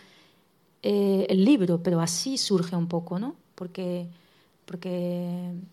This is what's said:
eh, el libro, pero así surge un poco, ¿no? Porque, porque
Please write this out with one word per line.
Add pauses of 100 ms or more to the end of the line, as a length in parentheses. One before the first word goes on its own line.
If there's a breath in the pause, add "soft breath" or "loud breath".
(840 soft breath)
eh,
el
libro,
pero
así
surge
un
poco,
¿no? (220)
Porque, (580 soft breath)
porque (200)